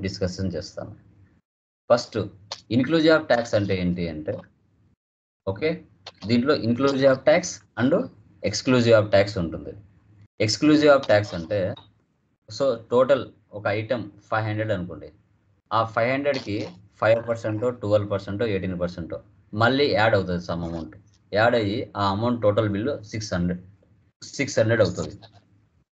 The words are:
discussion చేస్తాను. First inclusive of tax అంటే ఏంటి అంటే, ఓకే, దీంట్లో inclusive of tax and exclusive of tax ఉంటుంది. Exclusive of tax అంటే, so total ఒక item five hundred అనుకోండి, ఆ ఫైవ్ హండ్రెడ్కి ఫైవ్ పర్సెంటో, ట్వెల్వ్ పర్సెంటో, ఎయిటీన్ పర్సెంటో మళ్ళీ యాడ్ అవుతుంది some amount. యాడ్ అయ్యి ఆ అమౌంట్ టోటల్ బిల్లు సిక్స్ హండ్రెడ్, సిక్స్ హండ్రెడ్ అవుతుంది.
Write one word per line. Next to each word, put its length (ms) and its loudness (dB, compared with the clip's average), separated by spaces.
discussion 520 -4
చేస్తాను. 380 -12
First 260 2
inclusive 420 4
of 140 -2
tax 260 0
అంటే 240 0
ఏంటి 320 -2
అంటే, 200 -8
ఓకే, 240 -4
దీంట్లో 240 2
inclusive 460 2
of 60 -2
tax 120 4
and 120 2
exclusive 520 4
of 140 0
tax 280 4
ఉంటుంది. 300 -8
Exclusive 520 4
of 160 -2
tax 100 6
అంటే, 220 -4
so 80 -2
total 300 4
ఒక 60 -10
item 240 -4
five 200 -2
hundred 280 -4
అనుకోండి, 320 -10
ఆ 100 2
ఫైవ్ 200 2
హండ్రెడ్కి 420 -2
ఫైవ్ 280 4
పర్సెంటో, 400 -4
ట్వెల్వ్ 320 0
పర్సెంటో, 320 -4
ఎయిటీన్ 280 -4
పర్సెంటో 340 -6
మళ్ళీ 240 4
యాడ్ 220 4
అవుతుంది 300 -2
some 200 -4
amount. 240 -10
యాడ్ 280 4
అయ్యి 180 -2
ఆ 40 0
అమౌంట్ 300 -2
టోటల్ 300 2
బిల్లు 200 -4
సిక్స్ 260 -8
హండ్రెడ్, 240 -2
సిక్స్ 240 -4
హండ్రెడ్ 260 2
అవుతుంది. 280 -6